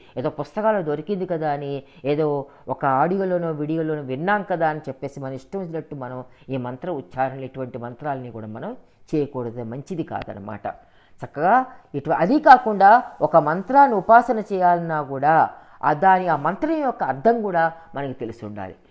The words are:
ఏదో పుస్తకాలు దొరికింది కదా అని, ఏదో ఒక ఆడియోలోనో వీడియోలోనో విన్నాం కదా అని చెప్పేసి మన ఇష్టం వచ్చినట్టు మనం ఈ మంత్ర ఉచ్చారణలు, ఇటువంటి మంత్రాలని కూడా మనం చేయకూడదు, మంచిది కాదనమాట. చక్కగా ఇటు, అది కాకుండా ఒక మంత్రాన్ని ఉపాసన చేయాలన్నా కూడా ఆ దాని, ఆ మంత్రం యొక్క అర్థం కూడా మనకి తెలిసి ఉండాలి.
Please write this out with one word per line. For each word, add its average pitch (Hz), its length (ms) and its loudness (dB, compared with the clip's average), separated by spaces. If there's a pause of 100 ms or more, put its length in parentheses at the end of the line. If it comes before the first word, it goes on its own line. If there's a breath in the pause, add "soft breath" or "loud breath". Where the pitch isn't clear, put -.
(160 loud breath)
ఏదో 143 140 -4
పుస్తకాలు 208 520 -2
దొరికింది 156 440 -4
కదా 156 260 -2
అని, 139 300 -6 (220 loud breath)
ఏదో 147 420 0 (220 loud breath)
ఒక 131 160 -6
ఆడియోలోనో 170 640 0
వీడియోలోనో 156 520 -4
విన్నాం 165 480 -2
కదా 165 180 0
అని 151 200 -4
చెప్పేసి 139 320 -10
మన 135 120 -8
ఇష్టం 135 280 -10
వచ్చినట్టు 160 340 -10
మనం 127 300 -10 (240 soft breath)
ఈ 135 80 -4
మంత్ర 127 340 -8
ఉచ్చారణలు, 135 540 -4
ఇటువంటి 127 340 -10
మంత్రాలని 123 520 -8
కూడా 110 160 -12
మనం 131 300 -10 (380 soft breath)
చేయకూడదు, 123 480 -4
మంచిది 139 400 -8
కాదనమాట. 104 640 -10 (580 soft breath)
చక్కగా 196 420 2 (280 loud breath)
ఇటు, 147 160 -4
అది 185 280 2
కాకుండా 240 640 8 (180)
ఒక 151 160 4
మంత్రాన్ని 202 600 4
ఉపాసన 226 420 6 (140)
చేయాలన్నా 170 500 2
కూడా 135 480 2 (340 loud breath)
ఆ 151 80 2
దాని, 185 360 4
ఆ 160 80 2
మంత్రం 196 400 -2
యొక్క 262 260 -2
అర్థం 185 400 0
కూడా 165 300 0 (220 loud breath)
మనకి 135 180 -6
తెలిసి 113 340 -10
ఉండాలి. 101 280 -12 (160 soft breath)